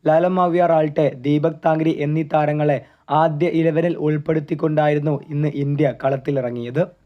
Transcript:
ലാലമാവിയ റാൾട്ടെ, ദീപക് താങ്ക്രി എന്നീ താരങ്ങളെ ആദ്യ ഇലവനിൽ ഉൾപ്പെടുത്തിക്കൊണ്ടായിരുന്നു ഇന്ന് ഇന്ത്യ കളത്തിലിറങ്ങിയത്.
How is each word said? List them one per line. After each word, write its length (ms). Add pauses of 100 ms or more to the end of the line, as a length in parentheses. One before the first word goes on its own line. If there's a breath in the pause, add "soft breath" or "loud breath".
ലാലമാവിയ 640
റാൾട്ടെ, 340 (180)
ദീപക് 400
താങ്ക്രി 300 (100)
എന്നീ 200 (100)
താരങ്ങളെ 440 (440 loud breath)
ആദ്യ 260 (120)
ഇലവനിൽ 360 (100)
ഉൾപ്പെടുത്തിക്കൊണ്ടായിരുന്നു 1080 (180)
ഇന്ന് 160 (140)
ഇന്ത്യ 260 (140)
കളത്തിലിറങ്ങിയത്. 800 (240)